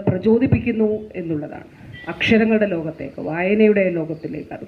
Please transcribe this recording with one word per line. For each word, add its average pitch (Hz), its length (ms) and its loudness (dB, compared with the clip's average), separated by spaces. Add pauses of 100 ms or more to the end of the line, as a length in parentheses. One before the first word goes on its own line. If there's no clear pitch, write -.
പ്രചോദിപ്പിക്കുന്നു 220 800 2 (320)
എന്നുള്ളതാണ്. 156 480 -8 (440)
അക്ഷരങ്ങളുടെ 220 600 2
ലോകത്തേക്ക്, 160 460 -8 (100)
വായനയുടെ 202 540 4 (160)
ലോകത്തിലേക്ക്. 156 580 -8
അത് - 100 -14